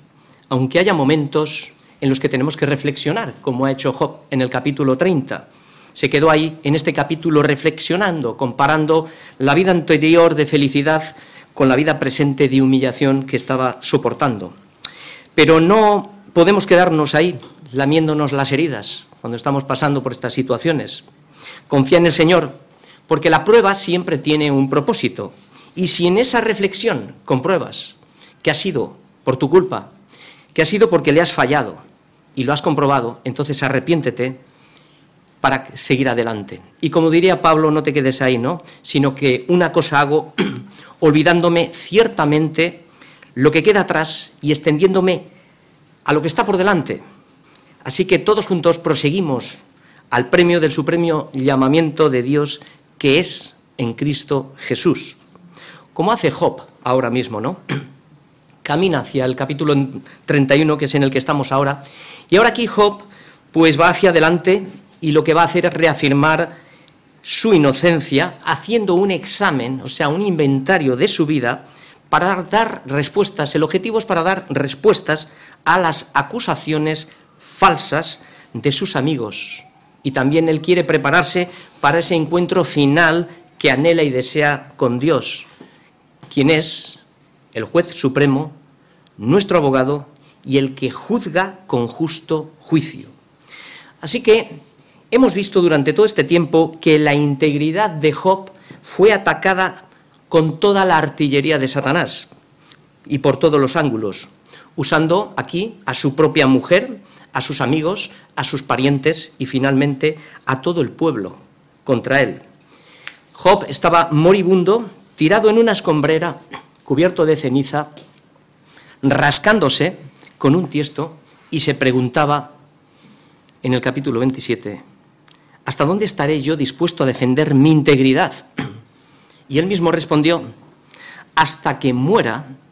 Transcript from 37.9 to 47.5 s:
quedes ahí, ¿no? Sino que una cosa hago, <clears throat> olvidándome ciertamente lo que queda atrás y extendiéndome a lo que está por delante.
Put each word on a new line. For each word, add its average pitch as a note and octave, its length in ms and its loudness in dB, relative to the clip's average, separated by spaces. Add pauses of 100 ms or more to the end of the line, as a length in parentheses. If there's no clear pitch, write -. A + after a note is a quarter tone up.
quedes C3+ 300 -2
ahí, B2+ 160 0
¿no? C#3+ 260 -4 (180)
Sino C#3 320 0
que B2+ 360 -2
una F3 240 2
cosa D3+ 260 2
hago, D3+ 340 0 (340)
<clears throat> - 340 -20
olvidándome E3+ 720 2
ciertamente D#3+ 1120 0 (500)
lo C#3 160 4
que D#3 100 2
queda G3+ 200 4
atrás - 600 -2
y D3 100 -2
extendiéndome F3 720 0 (840)
a C#3+ 80 0
lo D3 80 2
que D#3+ 60 -2
está G3+ 180 0
por G3 100 -2
delante. F3+ 460 -2 (840)